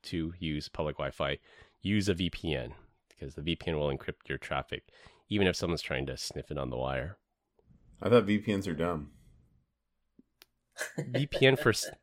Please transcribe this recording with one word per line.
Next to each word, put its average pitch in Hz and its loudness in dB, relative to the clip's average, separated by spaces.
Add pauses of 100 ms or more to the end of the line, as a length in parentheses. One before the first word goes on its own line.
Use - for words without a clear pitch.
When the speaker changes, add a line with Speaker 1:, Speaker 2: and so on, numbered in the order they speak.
Speaker 1:
to 82 -2
use 76 -2
public 76 -4
Wi-Fi, 71 -4 (420)
use 101 2
a 95 4
V 87 0
P - -4
N, 62 -6 (340)
because - -12
the 73 -10
V 80 0
P - -4
N 78 0
will 73 0
encrypt - -8
your 67 -4
traffic, - -6 (440)
even 101 6
if 85 2
someone's 85 -2
trying 67 -2
to 65 -6
sniff - -10
it 71 -4
on 65 -2
the 60 -6
wire. 65 -2 (840)
Speaker 2:
I 104 2
thought 117 8
V 104 2
P 107 0
Ns 98 -2
are 85 -2
dumb. 78 -2 (1900)
Speaker 1:
V 135 0
P - 4
N 131 8
for 123 4
s-, - 0 (140)